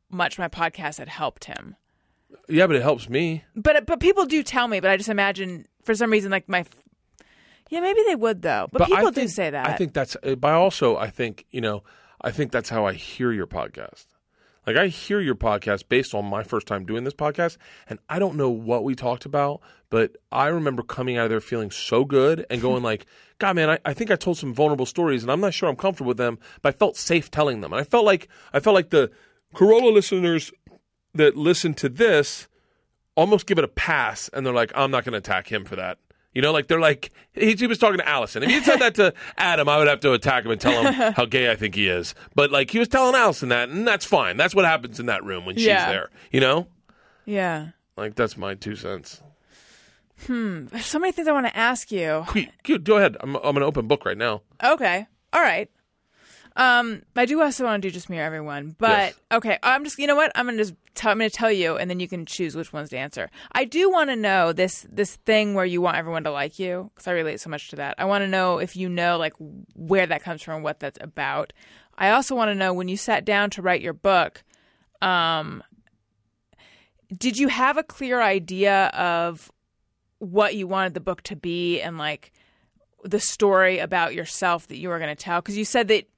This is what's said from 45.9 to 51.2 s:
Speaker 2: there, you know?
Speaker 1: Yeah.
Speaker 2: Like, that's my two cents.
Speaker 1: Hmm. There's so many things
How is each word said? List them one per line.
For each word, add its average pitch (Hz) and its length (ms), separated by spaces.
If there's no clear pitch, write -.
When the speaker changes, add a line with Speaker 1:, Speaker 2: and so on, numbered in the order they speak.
Speaker 2:
there, 92 180
you 135 80
know? 143 280
Speaker 1:
Yeah. 175 440
Speaker 2:
Like, 107 160
that's 113 240
my 98 160
two 104 220
cents. 95 480
Speaker 1:
Hmm. 202 400
There's 220 180
so 311 140
many 370 140
things 330 140